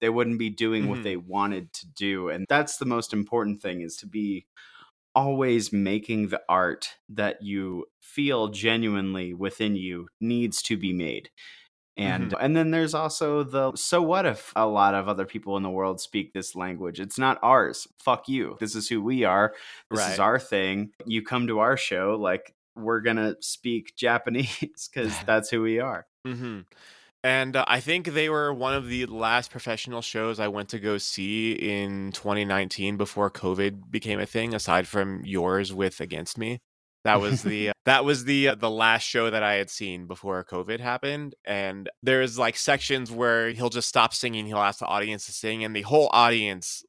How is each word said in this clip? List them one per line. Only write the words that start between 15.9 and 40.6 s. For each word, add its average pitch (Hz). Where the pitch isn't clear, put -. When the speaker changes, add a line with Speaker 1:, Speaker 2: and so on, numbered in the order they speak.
Speaker 1:
speak -
this 95
language? 90
It's 98
not 131
ours. 113
Fuck -
you. 113
This 107
is 107
who 110
we 123
are. 101
This 104
is 95
Speaker 2:
Right. -
Speaker 1:
our 110
thing. 101
You 113
come 123
to 110
our 127
show, 101
like, 95
we're 113
gonna 113
speak -
<laughs> -
Japanese 120
'cause 110
Speaker 2:
<laughs> -
Speaker 1:
that's 110
who 113
we 113
are. 113
Speaker 2:
Mm-hmm. 120
And, 131
uh, 131
I 123
think 165
they 156
were 147
one 131
of 131
the 123
last 113
professional 117
shows 110
I 104
went 101
to 110
go 104
see 107
in 98
twenty 104
nineteen 98
before 101
covid 98
became 107
a 104
thing, 117
aside 92
from 98
yours 95
with 95
Against 85
Me. 117
That 104
was 104
Speaker 1:
<laughs> -
Speaker 2:
the, 104
uh, -
that 131
was 139
the, 139
uh, 131
the 110
last 110
show 113
that 110
I 104
had 98
seen 90
before 92
covid 95